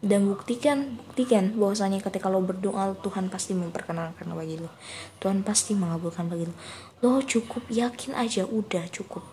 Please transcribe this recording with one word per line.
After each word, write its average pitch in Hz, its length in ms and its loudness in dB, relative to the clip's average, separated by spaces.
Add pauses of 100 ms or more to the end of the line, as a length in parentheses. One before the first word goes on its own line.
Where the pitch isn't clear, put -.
Dan 202 240 6
buktikan, 247 720 0
buktikan 220 560 4
bahwasanya 196 480 2
ketika 190 240 -2
lo 190 160 4
berdoa, 190 560 0
Tuhan 190 320 -2
pasti 190 240 -4
memperkenankan 170 800 -4
bagi 160 240 -6
lo. 165 80 -8 (560)
Tuhan 196 240 2
pasti 208 320 0
mengabulkan 170 480 -2
bagi 170 240 -2
lo. 170 40 -10 (440)
Lo 254 240 4
cukup 240 480 -2
yakin 240 400 -2
aja, 226 320 0
udah 208 480 -2
cukup. - 420 -10